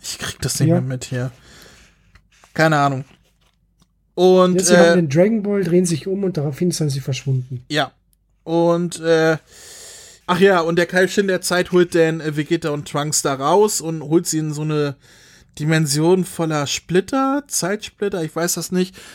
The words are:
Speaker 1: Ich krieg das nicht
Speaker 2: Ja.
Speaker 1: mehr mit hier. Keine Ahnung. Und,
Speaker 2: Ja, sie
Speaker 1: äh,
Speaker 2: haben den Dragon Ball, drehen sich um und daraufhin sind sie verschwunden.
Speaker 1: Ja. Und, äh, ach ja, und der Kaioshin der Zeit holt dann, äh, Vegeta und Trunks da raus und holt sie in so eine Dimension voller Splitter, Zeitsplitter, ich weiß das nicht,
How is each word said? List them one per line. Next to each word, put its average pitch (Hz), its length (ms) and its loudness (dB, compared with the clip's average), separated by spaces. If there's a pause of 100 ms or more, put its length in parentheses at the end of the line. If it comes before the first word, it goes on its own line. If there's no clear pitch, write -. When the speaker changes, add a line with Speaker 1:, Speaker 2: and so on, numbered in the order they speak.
Speaker 1:
Ich - 160 -12
krieg - 240 -10
das - 180 -4
nicht 156 80 4
Speaker 2:
Ja. 165 60 4
Speaker 1:
mehr 175 80 2
mit 131 240 -6
hier. 127 240 -6 (1300)
Keine 156 220 2
Ahnung. 139 260 -2 (1120)
Und, 185 400 6
Speaker 2:
Ja, 180 100 2
sie - 80 4
Speaker 1:
äh, 175 60 8
Speaker 2:
haben 170 180 8
den 170 140 2
Dragon 196 320 2
Ball, 202 200 -2
drehen 175 220 2
sich 165 220 -4
um 196 180 -4
und 185 140 -2
daraufhin 151 320 -2
sind 156 180 -2
sie 139 120 -4
verschwunden. 131 680 -4
Speaker 1:
Ja. 151 240 -4 (520)
Und, 170 540 0
äh, 160 380 2 (880)
ach 175 140 0
ja, 190 200 6
und 170 160 -2
der 170 100 2
Kaioshin 185 420 0
der 180 140 -2
Zeit 180 280 -2
holt 180 240 2
dann, 160 260 2
äh, 151 140 -6
Vegeta 156 360 -2
und 147 180 -6
Trunks 147 320 -4
da 143 140 -2
raus 175 480 2
und 160 200 -8
holt 160 240 0
sie 156 120 -4
in 156 160 -4
so 151 80 -8
eine 151 340 -2 (640)
Dimension 160 640 2
voller 156 420 -4
Splitter, 269 800 -4
Zeitsplitter, 196 800 -6
ich 160 100 -12
weiß 170 200 -2
das 170 180 -8
nicht, 185 240 -2 (180)